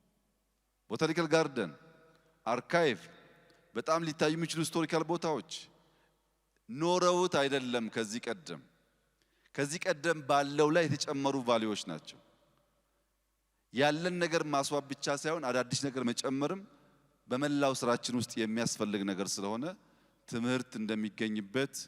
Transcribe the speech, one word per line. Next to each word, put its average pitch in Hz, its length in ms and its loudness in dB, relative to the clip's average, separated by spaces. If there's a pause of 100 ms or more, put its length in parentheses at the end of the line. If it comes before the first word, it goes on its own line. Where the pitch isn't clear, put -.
(920)
ቦታኒካል 160 360 0
ጋርደን፣ 143 440 0 (760)
አርካይቭ፣ 123 540 2 (760)
በጣም 156 260 0
ሊታዩ 156 300 2
የሚችሉ 165 280 -2
ሂስቶሪካል 160 460 0
ቦታዎች 160 460 -2 (1160)
ኖረውት 175 680 4
አይደለም። 127 540 2
ከዚህ 113 320 -4
ቀደም፣ 85 400 -8 (920)
ከዚህ 143 260 -2
ቀደም 165 420 0
ባለው 143 460 4
ላይ 170 140 6
የተጨመሩ 139 580 0
ቫልዩዎች 113 440 2
ናቸው። 78 340 -10 (1500)
ያለን 151 440 2
ነገር 170 280 2
ማስዋብ 139 420 0
ብቻ 143 300 -4
ሳይሆን 156 280 -4
አዳዲስ 123 360 0
ነገር 135 220 -2
መጨመርም 139 580 -2 (680)
በመላው 139 480 2
ስራችን 120 400 0
ውስጥ - 200 -2
የሚያስፈልግ 110 680 0
ነገር 95 240 -2
ስለሆነ 107 380 -4 (640)
ትምህርት 123 460 -2
እንደሚገኝበት 107 1000 -2 (120)